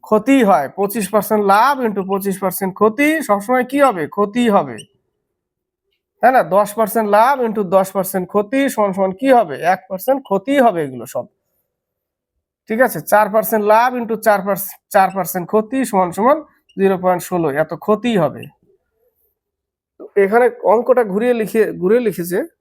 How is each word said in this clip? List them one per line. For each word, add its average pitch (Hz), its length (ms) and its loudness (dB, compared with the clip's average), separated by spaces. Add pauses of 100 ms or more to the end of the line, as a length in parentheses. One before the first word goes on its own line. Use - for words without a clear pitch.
ক্ষতি 220 280 2 (120)
হয়। 156 180 4 (120)
পঁচিশ 202 340 -4
পার্সেন্ট 208 300 0 (120)
লাভ 254 200 4 (120)
into 196 240 -4
পঁচিশ 196 320 -4
পার্সেন্ট 185 360 -4
ক্ষতি 220 300 2 (200)
সবসময় 214 420 0
কি 277 160 -2
হবে? 190 160 0 (120)
ক্ষতি 208 280 -2 (120)
হবে, 139 220 0 (1400)
তাই 233 160 4
না? 214 60 4 (140)
দশ 202 120 2 (100)
পার্সেন্ট 220 280 0 (100)
লাভ 247 180 4 (120)
into 220 160 -4 (140)
দশ 190 200 2
পার্সেন্ট 185 360 -4
ক্ষতি 208 280 0 (140)
সমান 202 220 0
সমান 190 240 -2
কি 269 80 0 (100)
হবে? 165 160 0 (180)
এক 190 160 -2
পার্সেন্ট 254 300 -2 (100)
ক্ষতি 196 260 -2 (100)
হবে 190 220 2
এগুলো 127 180 -12 (100)
সব, 127 100 -6 (1400)
ঠিক 220 180 -2
আছে? 170 120 -4 (140)
চার 208 220 4
পার্সেন্ট 214 280 0 (100)
লাভ 233 180 4 (100)
into 226 140 -6 (120)
চার 202 200 4
পার্সেন্ট, 196 320 -6 (160)
চার 190 220 4
পার্সেন্ট 175 360 -6
ক্ষতি 220 260 -2 (120)
সমান 185 260 0
সমান 262 220 2 (380)
জিরো 196 280 2
পয়েন্ট 180 240 0
ষোলো, 170 200 -2 (140)
এত 156 100 -4 (120)
ক্ষতি 214 280 0 (100)
হবে। 117 200 -4 (1500)
তো - 60 -20 (220)
এখানে 226 220 2 (260)
অঙ্কটা 240 300 2 (100)
ঘুরিয়ে 240 280 0
লিখে, 214 220 0 (200)
ঘুরিয়ে 220 260 2
লিখেছে 175 300 -6 (220)